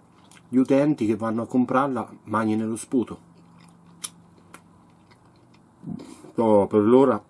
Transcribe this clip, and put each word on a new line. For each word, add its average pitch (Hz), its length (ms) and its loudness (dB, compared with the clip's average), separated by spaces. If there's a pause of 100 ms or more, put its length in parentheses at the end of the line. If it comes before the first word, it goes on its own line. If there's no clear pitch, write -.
(480)
gli 123 80 -4
utenti 135 500 2
che 107 120 0
vanno 113 240 -4
a 107 60 -8
comprarla 127 600 -2 (140)
mangiano 110 420 -2
lo 110 120 -6
sputo. - 420 -4 (3250)
No, 107 320 2
per 110 120 0
l'ora 120 500 4